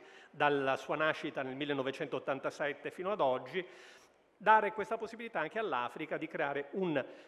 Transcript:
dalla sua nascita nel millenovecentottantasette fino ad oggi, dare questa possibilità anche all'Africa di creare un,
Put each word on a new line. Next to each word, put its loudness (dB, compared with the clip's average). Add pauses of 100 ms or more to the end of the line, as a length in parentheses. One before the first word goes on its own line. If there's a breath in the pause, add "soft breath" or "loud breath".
(300 loud breath)
dalla 4
sua -2
nascita 0
nel -6
millenovecentottantasette -4
fino -4
ad -2
oggi, 0 (720 loud breath)
dare 8
questa -4
possibilità -6
anche -2
all'Africa -2
di -4
creare -2
un, 0 (220 loud breath)